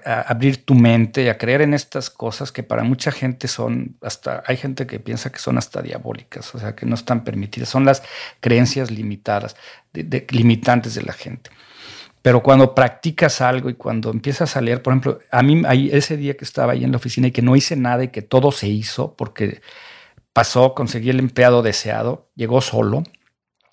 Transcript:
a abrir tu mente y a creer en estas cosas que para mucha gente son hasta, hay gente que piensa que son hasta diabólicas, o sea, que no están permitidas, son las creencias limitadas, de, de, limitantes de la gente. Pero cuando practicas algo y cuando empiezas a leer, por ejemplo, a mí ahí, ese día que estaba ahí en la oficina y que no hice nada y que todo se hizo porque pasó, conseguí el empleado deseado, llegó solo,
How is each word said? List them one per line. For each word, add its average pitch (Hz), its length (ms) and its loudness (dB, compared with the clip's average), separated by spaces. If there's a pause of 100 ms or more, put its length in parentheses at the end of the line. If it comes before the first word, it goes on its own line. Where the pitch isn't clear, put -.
a 117 160 -4
abrir 127 440 -2
tu 135 100 4
mente 117 500 6
y 123 40 2
a 110 100 0
creer 131 240 2
en 147 120 2
estas 135 340 -6
cosas - 440 -10
que 127 100 -10
para 113 220 -4
mucha 131 260 -2
gente 127 380 -6
son 120 520 -6
hasta, - 460 -10
hay 127 100 -2
gente 131 300 -8
que 123 140 -10
piensa 117 320 -8
que - 80 -14
son 127 180 -2
hasta - 240 -6
diabólicas, - 720 -14
o 117 60 -12
sea, 110 160 -10
que 120 100 -8
no 120 80 -2
están 117 300 -4
permitidas, 110 440 -8
son 135 160 2
las 139 200 4 (360)
creencias 123 520 2
limitadas, 104 640 -6 (360)
de, 80 120 -10
de, - 260 -6
limitantes 117 640 2
de - 80 -8
la - 120 -10
gente. - 360 -16 (720)
Pero 123 200 2
cuando 135 320 6
practicas 143 640 0
algo 127 300 0
y 120 40 -8
cuando 113 360 -6
empiezas 135 460 -4
a 135 40 -2
leer, 120 220 -2
por 127 100 0
ejemplo, 131 260 0 (140)
a 123 100 4
mí 147 240 4
ahí, 135 260 2
ese 147 240 2
día 143 200 -6
que - 80 -16
estaba 123 280 -2
ahí 123 120 -2
en 131 80 0
la 127 60 0
oficina 127 300 -2
y 123 40 -6
que 123 100 -2
no 127 140 6
hice 139 200 2
nada 123 280 0
y 127 40 -4
que 110 140 -12
todo 131 300 4
se - 160 -6
hizo 107 480 -4
porque - 460 -6 (720)
pasó, 127 420 4
conseguí 120 360 -4
el 131 80 2
empleado 123 440 4
deseado, 110 760 -4
llegó 123 240 0
solo, 117 420 0 (720)